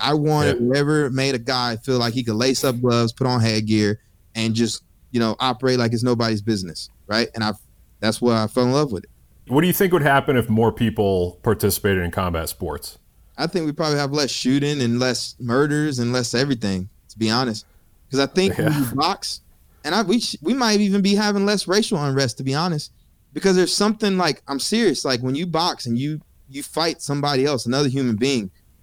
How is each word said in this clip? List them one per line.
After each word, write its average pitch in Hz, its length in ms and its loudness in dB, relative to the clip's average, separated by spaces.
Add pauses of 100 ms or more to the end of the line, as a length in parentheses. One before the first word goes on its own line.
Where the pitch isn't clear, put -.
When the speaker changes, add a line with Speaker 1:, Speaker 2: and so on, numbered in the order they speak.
Speaker 1:
I 139 120 0
wanted 147 440 2
Speaker 2:
Yeah. 120 80 0
Speaker 1:
whatever 143 440 2
made 131 260 0
a - 20 0
guy 123 380 -2
feel 127 220 -2
like 117 140 0
he 127 120 -2
could 110 100 -2
lace 127 300 0
up 123 160 0
gloves, 117 320 2
put 131 160 -4
on 123 120 2
headgear, 110 600 2 (340)
and 113 180 -2
just, 113 300 -2 (300)
you 120 80 0
know, 110 180 0
operate 127 400 0
like 117 140 0
it's 117 100 0
nobody's 117 400 0
business, 95 480 -6 (160)
right? 110 300 0
And 110 80 -4
I, 107 80 -2 (480)
that's 110 200 -2
why 117 220 2
I 107 60 -2
fell 123 160 0
in 123 80 2
love 143 180 0
with 92 140 -8
it. - 60 -20 (360)
Speaker 2:
What 131 140 2
do 180 80 4
you 175 40 2
think 190 200 2
would 165 100 4
happen 139 340 4
if 120 120 2
more 110 240 4
people 98 720 0
participated 98 580 0
in 85 80 -2
combat 85 380 -2
sports? - 500 -10 (400)
Speaker 1:
I 147 80 -2
think 170 180 -2
we 151 80 -2
probably 151 260 -2
have 139 140 -2
less 143 180 0
shooting 139 520 0
and 117 160 0
less 127 400 -2
murders 143 640 0
and 120 120 -2
less 123 220 -2
everything, 107 560 -2 (200)
to - 80 -20
be 110 120 0
honest. 117 340 -2 (460)
'Cause 131 80 -2
I 139 80 4
think 190 320 0
when 156 140 2
Speaker 2:
Yeah. 147 80 0
Speaker 1:
you 127 60 0
box, 143 540 -4 (440)
and 156 100 -2
I, 220 80 2
we 202 160 2
sh-, - 240 -6
we - 100 0
might 220 280 2
even 202 200 2
be 196 140 2
having 202 320 0
less 208 220 0
racial 196 340 0
unrest, 135 360 0
to 139 60 -8
be 131 100 -2
honest, 160 360 -2 (420)
because 185 220 2
there's 180 200 2
something, 208 440 0
like, 160 300 0
I'm 139 100 -2
serious, 208 460 0
like, 127 180 -2
when 131 140 -2
you 180 100 -4
box 165 400 -2
and 117 100 -2
you, 147 260 -4 (260)
you 139 160 -12
fight 160 360 -2
somebody 139 440 -2
else, 143 220 -2
another 135 220 0
human 127 280 0
being, 117 340 0 (320)